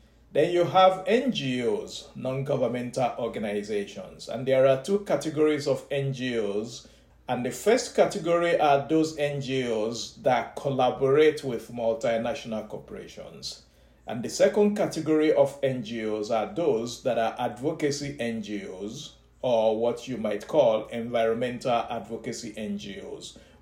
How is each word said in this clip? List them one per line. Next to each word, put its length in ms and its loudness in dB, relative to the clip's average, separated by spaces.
Then 200 4
you 120 4
have 420 6
N 260 2
G 340 -2
Os, 480 -4
non-governmental 1040 -2
organizations, 1120 -6
and 180 -6
there 200 6
are 160 4
two 180 0
categories 640 0
of 240 0
N 240 -2
G 240 -4
Os. 500 -4
And 180 -2
the 60 -4
first 420 2
category 640 2
are 260 4
those 300 2
N 240 -2
G 260 -2
Os 560 -4
that 340 2
collaborate 840 4
with 300 -6
multinational 960 -2
corporations. 920 -14
And 160 -6
the 60 -6
second 480 4
category 560 2
of 300 4
N 200 0
G 220 -6
Os 260 -2
are 220 0
those 520 -2
that 140 0
are 200 0
advocacy 800 -4
N 240 -4
G 240 -8
Os, 480 -12
or 400 2
what 280 -2
you 80 -6
might 300 -4
call 420 4
environmental 1000 0
advocacy 680 -8
N 200 -6
G 240 -10
Os, 380 -14